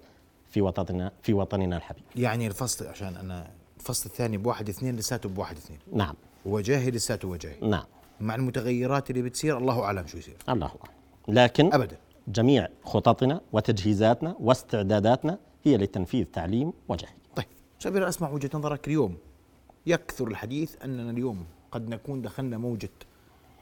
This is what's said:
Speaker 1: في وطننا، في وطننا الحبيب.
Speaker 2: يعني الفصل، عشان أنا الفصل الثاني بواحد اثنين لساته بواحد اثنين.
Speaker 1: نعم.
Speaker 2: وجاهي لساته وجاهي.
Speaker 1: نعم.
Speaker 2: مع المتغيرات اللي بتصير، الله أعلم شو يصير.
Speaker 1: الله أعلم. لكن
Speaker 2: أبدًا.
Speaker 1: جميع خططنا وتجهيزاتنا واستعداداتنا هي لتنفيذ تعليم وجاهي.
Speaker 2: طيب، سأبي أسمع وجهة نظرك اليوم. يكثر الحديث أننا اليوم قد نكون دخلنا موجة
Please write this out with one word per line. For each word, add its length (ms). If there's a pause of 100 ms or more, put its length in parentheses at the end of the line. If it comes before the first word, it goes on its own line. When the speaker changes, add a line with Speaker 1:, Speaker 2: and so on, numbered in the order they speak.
(480)
Speaker 1:
في 120
وطننا، 520 (100)
في 100
وطننا 440
الحبيب. 280 (120)
Speaker 2:
يعني 300
الفصل، 400
عشان 300
أنا 340 (300)
الفصل 300
الثاني 260
بواحد 320
اثنين 280
لساته 320
بواحد 280
اثنين. 220 (140)
Speaker 1:
نعم. 220 (320)
Speaker 2:
وجاهي 440
لساته 380
وجاهي. 400
Speaker 1:
نعم. 160 (360)
Speaker 2:
مع 140
المتغيرات 760
اللي 120
بتصير، 360
الله 260
أعلم 220
شو 120
يصير. 180 (120)
Speaker 1:
الله 180
أعلم. 720
لكن 340
Speaker 2:
أبدًا. 240 (320)
Speaker 1:
جميع 400 (160)
خططنا 560 (120)
وتجهيزاتنا 880
واستعداداتنا 1000 (260)
هي 120
لتنفيذ 480
تعليم 480 (160)
وجاهي. 240 (240)
Speaker 2:
طيب، 100 (320)
سأبي 300
أسمع 220
وجهة 240
نظرك 320
اليوم. 300 (680)
يكثر 420
الحديث 560
أننا 260
اليوم 340 (280)
قد 160
نكون 340
دخلنا 360
موجة 320 (720)